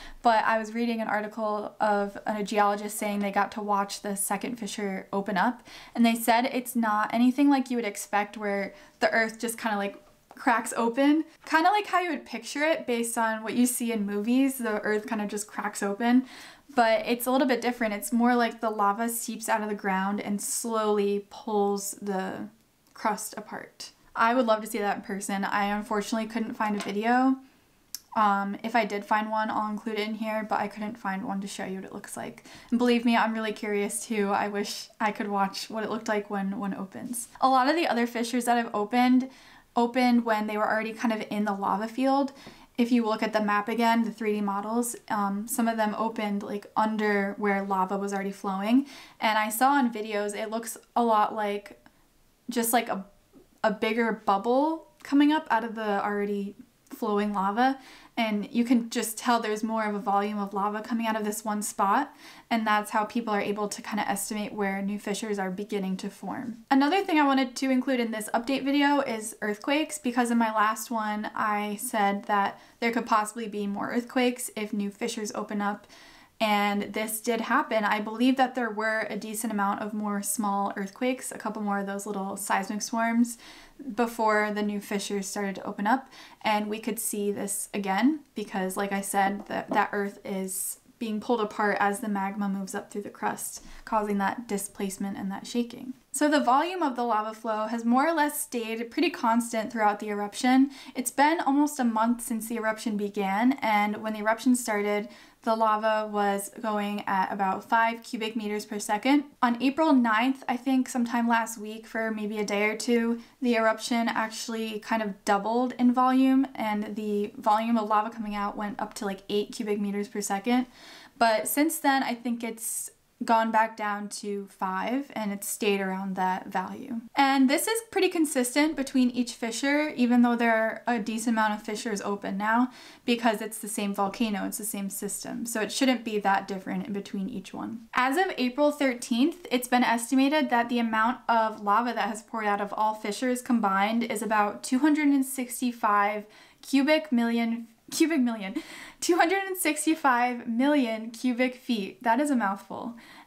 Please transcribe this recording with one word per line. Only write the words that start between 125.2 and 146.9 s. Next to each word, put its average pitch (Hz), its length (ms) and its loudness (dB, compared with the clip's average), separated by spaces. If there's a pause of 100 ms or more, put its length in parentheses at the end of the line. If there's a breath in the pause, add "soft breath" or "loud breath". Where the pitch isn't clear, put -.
it's 202 160 -8
stayed 202 320 0
around 190 360 -4
that 185 320 0
value. 208 540 -6 (140)
And 269 320 6
this 302 200 2
is 453 120 0 (120)
pretty 381 180 2
consistent 302 640 2
between 254 360 2
each 240 220 -2
fissure, 277 560 0
even 240 340 4
though 240 120 4
there 226 520 2
are 240 80 2
a - 20 0
decent 220 380 -2
amount 214 180 2
of 214 80 -6
fissures 214 400 -4
open 196 340 -4
now, 220 360 2 (340 loud breath)
because 233 340 2
it's 220 200 -8
the 214 80 -8
same 202 260 -4
volcano, 196 540 -2
it's 196 100 -6
the 208 80 -8
same 202 240 -6
system. - 560 -8
So 226 160 -4
it 208 100 -2
shouldn't 262 320 2
be 214 140 -4
that 196 300 2
different 190 400 -6
in 202 60 -6
between 202 360 -6
each - 240 -10
one. 226 280 -10 (120)
As 269 240 2
of 381 220 2
April 254 320 2
thirteenth, 262 800 0
it's 254 160 0
been 247 160 4
estimated 269 640 2
that 233 200 2
the 240 100 2
amount 226 400 2 (100)
of 220 320 2
lava 220 320 2
that 208 160 -2
has 208 140 -8
poured 220 240 -4
out 202 120 2
of 202 160 -6
all 214 200 0
fissures 247 480 -4
combined 214 580 2
is 220 220 -4
about 208 400 0
two 254 160 0
hundred 302 300 6
and 277 140 6
sixty-five 214 1040 0 (380 loud breath)
cubic 302 480 2